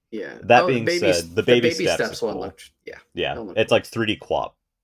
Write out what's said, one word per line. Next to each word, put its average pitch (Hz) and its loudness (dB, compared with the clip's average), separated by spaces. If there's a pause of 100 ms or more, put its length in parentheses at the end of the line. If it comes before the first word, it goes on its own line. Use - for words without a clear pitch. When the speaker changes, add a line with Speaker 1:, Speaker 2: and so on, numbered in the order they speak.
(120)
Speaker 1:
Yeah. 98 -12
Speaker 2:
That 120 8
Speaker 1:
Oh, - 0
Speaker 2:
being 120 0
Speaker 1:
baby 175 -2
Speaker 2:
said, 101 2
Speaker 1:
s-, 87 2
Speaker 2:
the 82 -10
Speaker 1:
the 92 -2
Speaker 2:
Baby 120 4
Speaker 1:
baby 92 -4
Speaker 2:
Steps 87 2
Speaker 1:
steps - -4
Speaker 2:
is - -8
Speaker 1:
one 107 -4
Speaker 2:
cool. - -8
Speaker 1:
looked, - -14 (160)
yeah, - -18 (140)
Speaker 2:
Yeah, 78 -4
Speaker 1:
that 117 -10
one 104 -12
looked 90 -4
Speaker 2:
it's 110 0
Speaker 1:
cool. 117 6
Speaker 2:
like - 0
three 113 -4
D 104 -2
Quap. - -6 (300)